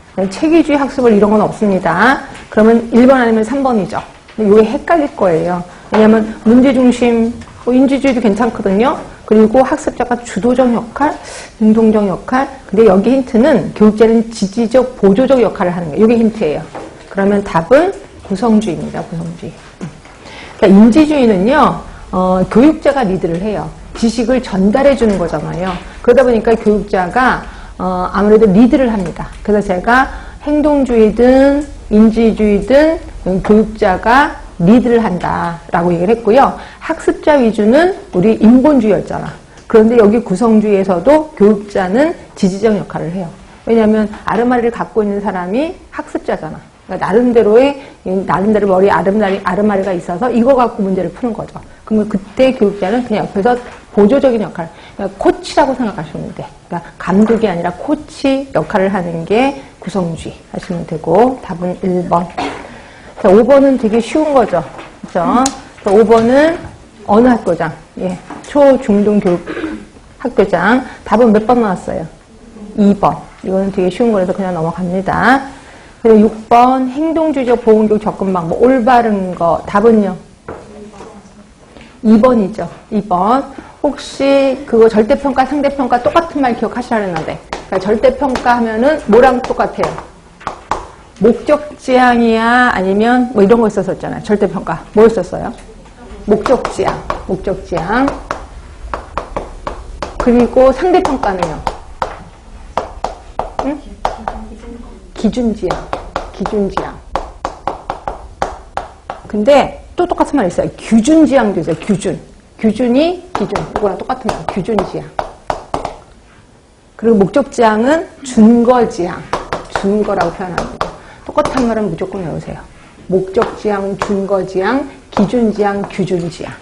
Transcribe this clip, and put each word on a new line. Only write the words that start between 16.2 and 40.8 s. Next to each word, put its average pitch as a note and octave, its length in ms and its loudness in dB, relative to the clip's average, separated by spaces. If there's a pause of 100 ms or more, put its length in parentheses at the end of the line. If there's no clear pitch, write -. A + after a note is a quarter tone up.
그러면 G3+ 340 0
답은 C4 500 2 (340)
구성주의입니다. F3+ 760 -2
구성주의. E3 480 -10 (1040)
그러니까 G3 260 6
인지주의는요, A#3+ 960 2 (300)
어, F#3 400 0
교육자가 C#4+ 520 2
리드를 F3 380 -2
해요. F3+ 280 -6 (280)
지식을 A#3 460 0
전달해 B3+ 520 2
주는 G#3 220 0
거잖아요. D#3+ 540 -4 (300)
그러다 A#3+ 220 4
보니까 A#3 320 2
교육자가, G3+ 880 0 (340)
어, F3+ 340 -4
아무래도 G#3+ 340 4
리드를 A#3 460 4
합니다. F3 360 -6 (160)
그래서 G#3 240 0
제가 A3+ 420 0 (340)
행동주의든 C4+ 1200 2 (240)
인지주의든 A3 1120 4 (440)
교육자가 G#3+ 920 2 (240)
리드를 A3+ 440 4
한다라고 F3 880 -2
얘기를 F3+ 240 2
했고요. A#3 400 2 (220)
학습자 - 540 -2
위주는 C4 640 2 (180)
우리 F#3+ 220 2
인본주의였잖아. A3 960 2 (340)
그런데 A3+ 300 4
여기 A3 220 4
구성주의에서도 G#3+ 1120 2